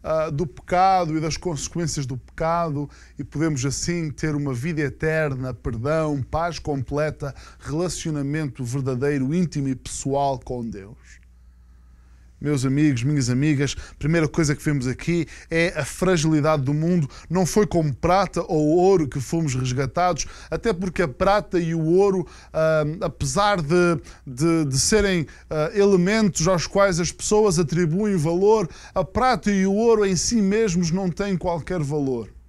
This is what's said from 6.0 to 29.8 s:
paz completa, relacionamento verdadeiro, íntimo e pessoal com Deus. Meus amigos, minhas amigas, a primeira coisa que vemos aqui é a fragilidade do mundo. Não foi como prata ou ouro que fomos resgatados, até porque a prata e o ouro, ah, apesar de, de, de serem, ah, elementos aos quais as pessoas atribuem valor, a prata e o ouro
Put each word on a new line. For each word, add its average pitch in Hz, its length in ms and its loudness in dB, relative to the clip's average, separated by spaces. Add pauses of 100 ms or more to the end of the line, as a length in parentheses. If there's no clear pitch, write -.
paz 160 380 -4
completa, 143 760 -4 (260)
relacionamento 147 1040 -4
verdadeiro, 135 680 -2
íntimo 156 340 -2
e 131 60 -2
pessoal 135 640 -2
com 123 260 -8
Deus. 101 600 -14 (1120)
Meus 143 240 0
amigos, 135 380 2
minhas 135 280 0
amigas, 139 460 0 (160)
a - 40 -20
primeira 156 320 0
coisa 151 280 0
que - 80 -16
vemos 139 240 0
aqui 165 380 -2 (240)
é 165 260 0
a 139 100 -4
fragilidade 156 760 2
do 143 120 0
mundo. 160 340 0 (200)
Não 180 140 2
foi 208 220 2
como 156 300 0
prata 180 460 0
ou 151 260 0
ouro 175 400 4
que 139 140 -6
fomos 151 340 -2
resgatados, 135 720 -2 (240)
até 185 220 -2
porque 185 280 -4
a 170 60 2
prata 185 520 0
e 165 140 -2
o 165 100 -2
ouro, 185 440 2 (260)
ah, 160 300 2 (180)
apesar 180 600 0
de, 175 380 2 (280)
de, 156 380 0
de 135 120 -2
serem, 185 480 2 (240)
ah, 156 240 -2
elementos 202 720 4
aos 180 200 2
quais 196 320 2
as 160 120 -2
pessoas 214 460 2
atribuem 180 600 0
valor, 180 520 2 (240)
a 190 100 0
prata 220 460 0
e 190 160 4
o 196 80 2
ouro 214 320 4